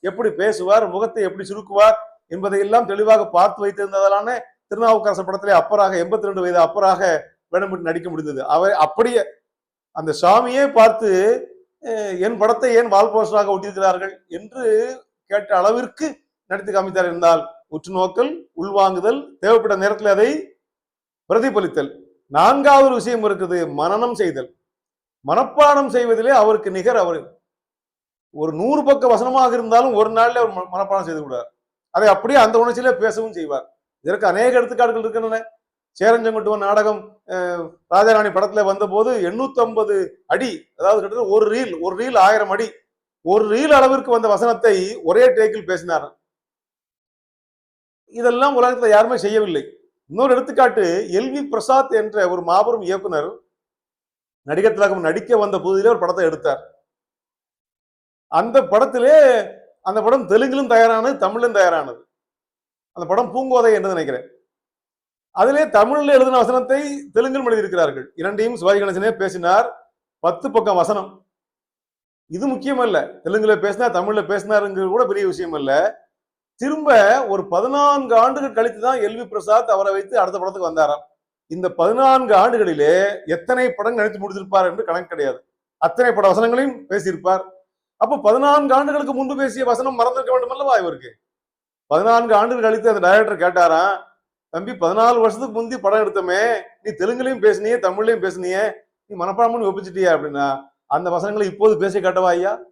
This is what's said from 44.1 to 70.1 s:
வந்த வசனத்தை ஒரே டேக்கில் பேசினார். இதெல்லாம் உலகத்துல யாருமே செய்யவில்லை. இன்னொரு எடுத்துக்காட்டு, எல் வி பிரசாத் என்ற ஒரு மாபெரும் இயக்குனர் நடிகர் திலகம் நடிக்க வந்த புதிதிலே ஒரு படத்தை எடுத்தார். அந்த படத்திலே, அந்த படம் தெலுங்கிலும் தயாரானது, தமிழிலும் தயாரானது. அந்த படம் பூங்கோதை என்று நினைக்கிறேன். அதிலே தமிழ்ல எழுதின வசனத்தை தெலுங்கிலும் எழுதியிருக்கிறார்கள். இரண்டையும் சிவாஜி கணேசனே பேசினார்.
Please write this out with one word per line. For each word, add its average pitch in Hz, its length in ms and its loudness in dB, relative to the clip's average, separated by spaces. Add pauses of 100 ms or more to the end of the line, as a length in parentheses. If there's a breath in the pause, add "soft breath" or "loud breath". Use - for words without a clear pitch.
வந்த 226 180 2
வசனத்தை 214 760 0
ஒரே 214 220 4
டேக்கில் 214 400 0
பேசினார். 165 520 -6 (1900)
இதெல்லாம் 247 580 0
உலகத்துல 240 260 2
யாருமே 226 280 4
செய்யவில்லை. 202 640 -4 (280)
இன்னொரு 247 280 0
எடுத்துக்காட்டு, 226 760 0
எல் 226 260 -2
வி 285 120 -8
பிரசாத் 262 460 0
என்ற 214 340 -2
ஒரு 180 140 -4
மாபெரும் 214 380 0
இயக்குனர் 185 580 -6 (1040)
நடிகர் 190 300 0
திலகம் 196 280 0
நடிக்க 165 360 0
வந்த 202 220 0
புதிதிலே 190 280 0
ஒரு 233 120 4
படத்தை 180 260 -2
எடுத்தார். 156 360 -2 (1700)
அந்த 226 360 2
படத்திலே, 247 840 4 (340)
அந்த 202 200 -2
படம் 240 240 2
தெலுங்கிலும் 254 440 2
தயாரானது, 226 460 4
தமிழிலும் 226 380 -2
தயாரானது. 165 460 0 (920)
அந்த 170 160 -10
படம் 220 260 0
பூங்கோதை 254 380 2
என்று 196 160 0
நினைக்கிறேன். 143 400 -6 (1000)
அதிலே 277 340 2
தமிழ்ல 269 420 2
எழுதின 262 300 4
வசனத்தை 262 760 0
தெலுங்கிலும் 262 360 -2
எழுதியிருக்கிறார்கள். 175 640 -2
இரண்டையும் 208 420 -4
சிவாஜி 196 240 2
கணேசனே 196 320 -2
பேசினார். 180 800 -2 (260)